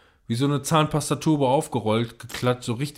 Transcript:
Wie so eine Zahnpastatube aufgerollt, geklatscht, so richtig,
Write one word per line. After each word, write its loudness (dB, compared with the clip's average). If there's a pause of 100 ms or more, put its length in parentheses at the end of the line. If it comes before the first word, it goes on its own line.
(260)
Wie -4
so 0
eine 0
Zahnpastatube 2
aufgerollt, 0
geklatscht, -2
so -4
richtig, -6